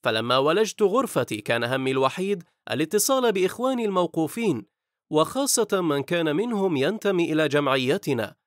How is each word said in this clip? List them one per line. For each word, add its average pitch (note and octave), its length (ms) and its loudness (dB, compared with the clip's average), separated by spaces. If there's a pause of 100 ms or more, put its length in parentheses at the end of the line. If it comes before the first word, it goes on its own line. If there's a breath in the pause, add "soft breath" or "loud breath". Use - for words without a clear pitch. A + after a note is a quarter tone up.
فلما A#2+ 320 2
ولجت F3 440 2
غرفتي، F#3+ 560 0
كان A#2 260 -2
همي C3 280 -2
الوحيد F3 520 -2 (280)
الاتصال G#3+ 600 0
بإخواني A3+ 540 0
الموقوفين، F3 800 0 (460)
وخاصة G#3 720 0
من C#3+ 220 0
كان D#3+ 320 0
منهم G3 420 0
ينتمي E3+ 560 0
إلى D#3 140 2
جمعيتنا C3+ 880 0 (120)